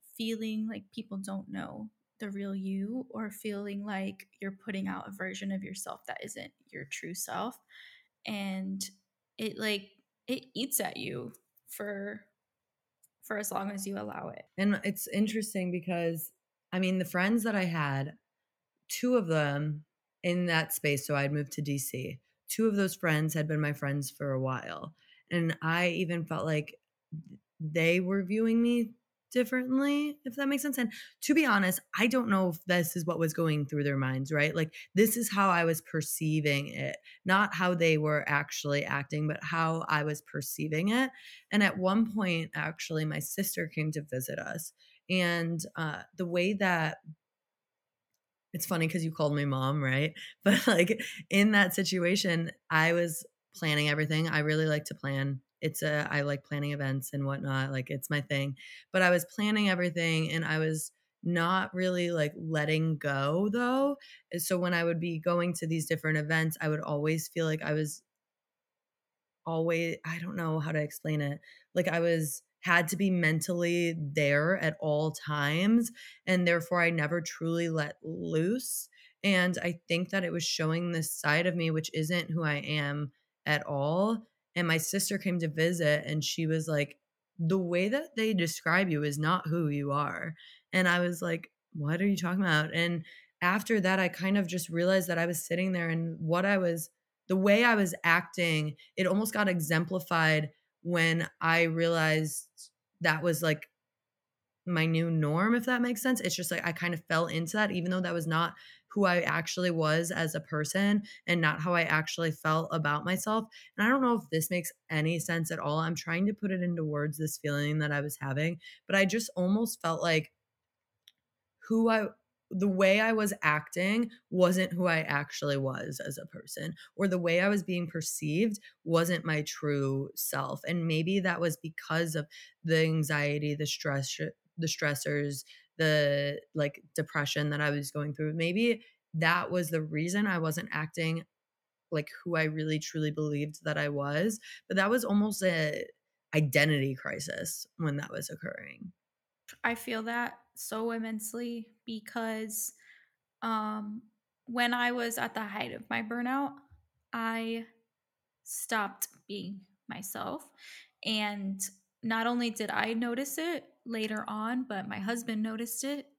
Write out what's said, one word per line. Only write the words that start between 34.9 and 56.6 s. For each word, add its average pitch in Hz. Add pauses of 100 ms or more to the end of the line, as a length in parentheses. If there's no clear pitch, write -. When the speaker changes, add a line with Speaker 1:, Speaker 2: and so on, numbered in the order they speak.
Speaker 2:
this 220
is 233
how 196
I 175
was 165
perceiving 151
it, 135 (260)
not 196
how 180
they 165
were 151
actually 143
acting, 147
but 151
how 160
I 151
was 151
perceiving 156
it. 254 (400)
And 208
at 196
one 202
point, 175
actually, 156
my 156
sister 175
came 156
to 151
visit 135
us. - (360)
And, 170 (160)
uh, 156 (140)
the 185
way 175
that, 175 (1500)
it's 170
funny 165
'cause 160
you 160
called 147
me 143
mom, 135
right? 139 (160)
<laughs> -
But, -
like, 190 (300)
in 202
that 196
situation, 180 (180)
I 160
was 170 (300)
planning 147
everything. 156
I 156
really 156
like 151
to -
plan. 139 (220)
It's 156
a, 151
I 143
like 143
planning 147